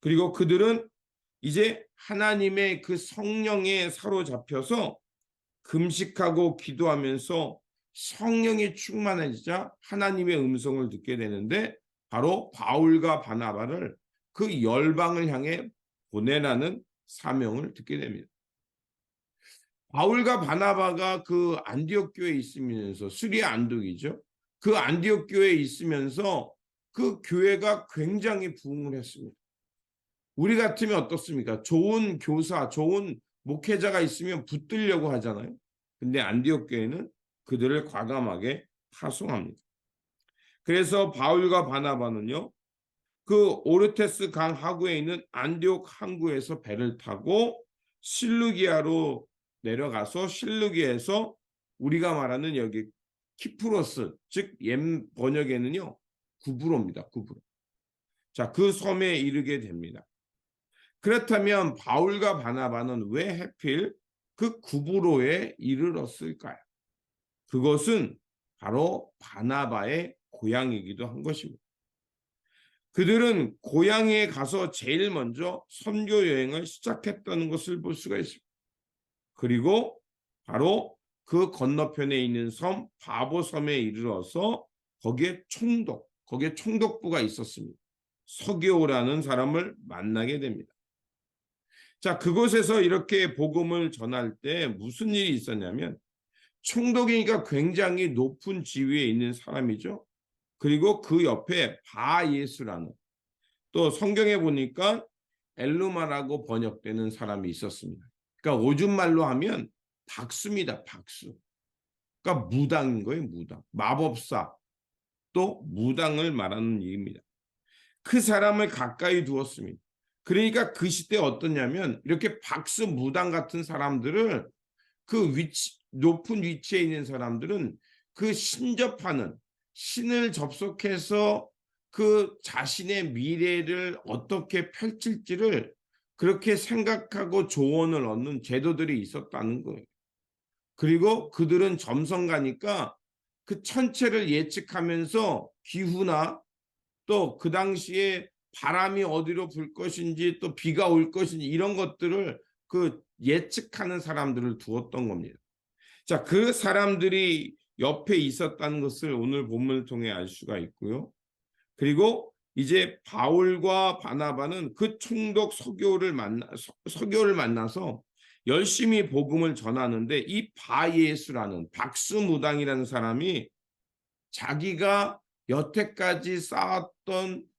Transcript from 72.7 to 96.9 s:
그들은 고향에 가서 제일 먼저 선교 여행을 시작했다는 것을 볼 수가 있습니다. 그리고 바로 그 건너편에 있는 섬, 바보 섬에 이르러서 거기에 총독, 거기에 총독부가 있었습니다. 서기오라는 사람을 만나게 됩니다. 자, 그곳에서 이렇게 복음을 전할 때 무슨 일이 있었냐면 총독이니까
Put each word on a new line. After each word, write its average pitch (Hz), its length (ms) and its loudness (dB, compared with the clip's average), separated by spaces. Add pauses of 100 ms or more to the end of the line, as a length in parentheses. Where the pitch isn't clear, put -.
그들은 196 680 4
고향에 214 640 4
가서 185 460 -4
제일 165 380 -2
먼저 160 580 -6
선교 208 580 0
여행을 147 400 0
시작했다는 196 840 -4
것을 165 320 -6
볼 170 120 -4
수가 101 240 -6
있습니다. - 260 -8 (920)
그리고 131 640 2 (440)
바로 170 520 0 (280)
그 185 280 2
건너편에 139 680 0
있는 120 320 0
섬, 185 380 -4 (100)
바보 131 440 -2
섬에 147 360 -2
이르러서 117 880 -2 (380)
거기에 160 440 0
총독, 233 640 -2 (140)
거기에 147 320 -4
총독부가 214 640 -2
있었습니다. 110 580 -6 (480)
서기오라는 160 960 2
사람을 139 540 0 (100)
만나게 110 540 -2
됩니다. 123 320 -8 (1300)
자, 180 180 -2
그곳에서 208 640 4
이렇게 185 520 2
복음을 165 560 0
전할 117 460 -6
때 156 320 -2
무슨 120 460 -4
일이 196 200 2
있었냐면 107 640 -4 (640)
총독이니까 233 800 2